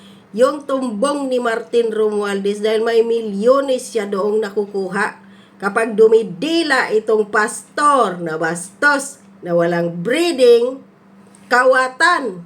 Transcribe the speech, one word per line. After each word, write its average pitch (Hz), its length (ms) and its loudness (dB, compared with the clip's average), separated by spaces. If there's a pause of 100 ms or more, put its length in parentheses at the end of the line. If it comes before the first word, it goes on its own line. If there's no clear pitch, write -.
(300)
yung 269 400 -2
tumbong 269 560 -2
ni 254 160 -2
Martin 226 480 -2
Romualdez 208 720 -2
dahil 220 240 0
may 233 160 2
milyones 233 880 0
siya 208 160 -4
doong 208 400 -2
nakukuha. 196 800 -4 (320)
Kapag 214 400 -2
dumidila 226 960 2
itong 214 400 0
pastor 220 880 0
na 160 160 -6
bastos, 175 880 -4 (160)
na 170 160 -2
walang 170 480 0
breeding, 262 800 2 (640)
kawatan 254 960 2